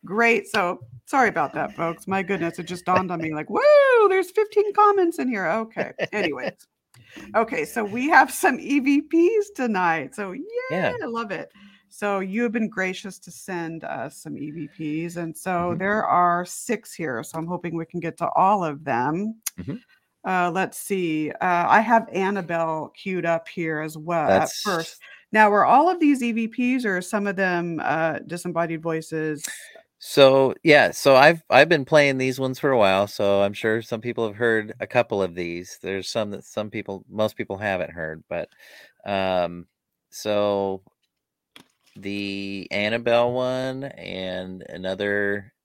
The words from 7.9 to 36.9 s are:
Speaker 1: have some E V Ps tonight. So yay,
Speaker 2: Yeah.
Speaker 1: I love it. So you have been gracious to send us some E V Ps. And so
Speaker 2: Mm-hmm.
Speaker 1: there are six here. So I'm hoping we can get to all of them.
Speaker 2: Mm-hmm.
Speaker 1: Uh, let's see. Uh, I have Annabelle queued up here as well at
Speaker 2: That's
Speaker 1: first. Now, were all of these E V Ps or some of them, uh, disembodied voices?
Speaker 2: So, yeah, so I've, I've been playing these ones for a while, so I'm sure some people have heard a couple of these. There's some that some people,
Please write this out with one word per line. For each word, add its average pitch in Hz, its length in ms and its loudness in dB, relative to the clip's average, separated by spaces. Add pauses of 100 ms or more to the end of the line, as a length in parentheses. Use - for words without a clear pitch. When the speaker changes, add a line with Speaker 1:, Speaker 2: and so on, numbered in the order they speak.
Speaker 1:
have 302 220 6
some 302 300 0
E 277 180 0
V 277 240 2
Ps 392 480 2
tonight. 180 640 -2
So 196 180 -8
yay, 269 120 -10 (260)
Speaker 2:
Yeah. - 220 0 (100)
Speaker 1:
I 311 40 -8
love 226 240 -8
it. 165 200 -10 (380)
So 202 320 -4
you 196 220 -4
have 233 100 0
been 220 160 -2
gracious 185 520 -6
to - 100 -20
send 165 540 -10
us 131 320 -10
some 147 220 -14
E 147 120 -10
V 151 180 -12 (400)
Ps. 170 80 -12
And 165 200 -10
so - 140 -8
Speaker 2:
Mm-hmm. 175 280 -2
Speaker 1:
there 202 260 -2
are 175 400 2
six - 500 -8
here. 131 280 -6
So - 160 -10
I'm 160 80 -8
hoping 175 280 -6
we 165 120 -6
can 175 140 -8
get 160 180 -8
to 165 180 -2
all 190 280 4
of 151 200 -6
them. 147 500 -2 (240)
Speaker 2:
Mm-hmm. 135 180 -10 (480)
Speaker 1:
Uh, 180 260 0
let's 185 280 -4
see. 160 540 -2
Uh, 175 360 0
I 165 120 8
have 226 300 4
Annabelle 170 840 -2
queued 180 300 -4
up 165 220 0
here 160 320 -4
as 156 160 -8
well 160 320 -2
at 190 120 6
Speaker 2:
That's - 200 -4
Speaker 1:
first. 170 400 -6 (320)
Now, 214 180 6
were 202 140 4
all 269 240 6
of 359 120 0
these 285 220 4
E 233 100 -2
V 226 160 -2 (300)
Ps 247 60 -4
or 185 180 0
some 202 240 -4
of 196 100 -2
them, 175 460 -2
uh, 160 380 0
disembodied 165 640 -6
voices? 160 640 -6 (520)
Speaker 2:
So, 135 640 6
yeah, 143 280 6
so - 260 4
I've, 156 320 6
I've 147 220 6
been 147 160 2
playing 143 320 4
these 131 200 -2
ones 131 200 -4
for 143 120 0
a 131 80 4
while, 98 280 4
so 101 360 0
I'm 101 120 0
sure 113 260 -2
some 110 220 -8
people 117 240 -4
have 101 100 -8
heard 110 420 2
a - 80 -6
couple 117 360 0
of 87 120 -4
these. 85 480 -8
There's 92 260 -6
some 107 240 -4
that 95 120 -12
some 107 260 -8
people, 98 380 -10